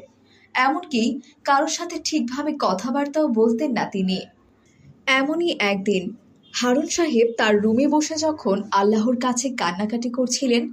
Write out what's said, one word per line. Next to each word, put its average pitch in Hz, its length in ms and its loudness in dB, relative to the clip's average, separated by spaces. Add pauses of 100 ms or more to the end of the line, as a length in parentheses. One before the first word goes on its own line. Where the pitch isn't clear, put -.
(560)
এমনকি 311 480 0 (400)
কারোর 285 260 2
সাথে 339 340 -6
ঠিকভাবে 285 560 -2
কথাবার্তাও 277 680 0
বলতেন 240 440 2
না 170 140 -2
তিনি। 185 340 -2 (880)
এমনই 294 520 2
একদিন 202 440 0 (500)
হারুন 254 340 0
সাহেব 240 400 2 (100)
তার 220 240 4
রুমে 226 260 2
বসে 302 280 0
যখন 302 420 0 (140)
আল্লাহর 214 460 2
কাছে 247 320 -2
কান্নাকাটি 214 600 -4
করছিলেন, 240 640 0